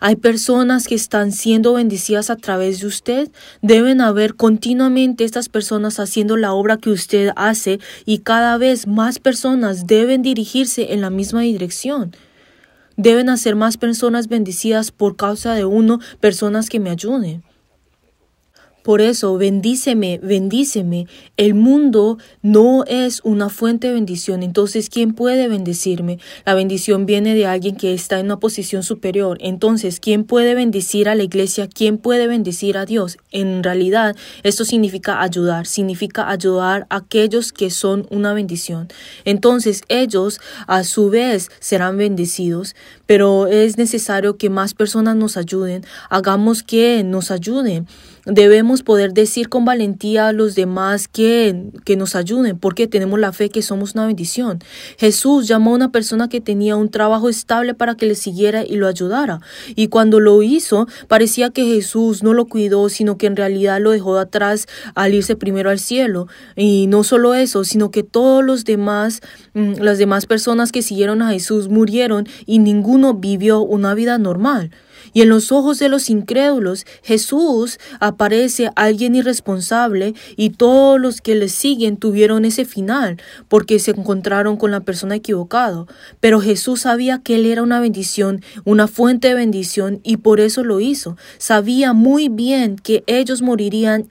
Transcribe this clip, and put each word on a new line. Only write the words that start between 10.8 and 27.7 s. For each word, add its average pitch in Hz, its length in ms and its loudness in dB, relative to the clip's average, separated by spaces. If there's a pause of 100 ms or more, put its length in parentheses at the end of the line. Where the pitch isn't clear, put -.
en 202 80 -2
la 196 100 -4
misma 196 340 -4
dirección. 208 680 -4 (840)
Deben 233 320 4
hacer 233 260 0
más 226 220 0
personas 233 500 -2
bendecidas 220 640 -2
por 202 240 -2
causa 208 380 -4
de 214 100 0
uno, 220 360 2 (200)
personas 208 480 0
que 226 140 -4
me 180 80 -6
ayuden. 175 520 -6 (1400)
Por 208 160 4
eso, 214 380 0
bendíceme, 196 840 -2
bendíceme. 190 840 -2 (300)
El 208 160 4
mundo 226 640 4 (240)
no 226 420 6
es 247 400 -2
una 208 240 0
fuente 233 400 -2
de 247 60 -2
bendición. 185 500 -4
Entonces, 208 460 -2
¿quién 226 240 -2
puede 247 340 0
bendecirme? 175 720 -4 (260)
La 196 80 2
bendición 190 520 0
viene 208 280 0
de 214 120 2
alguien 190 320 -4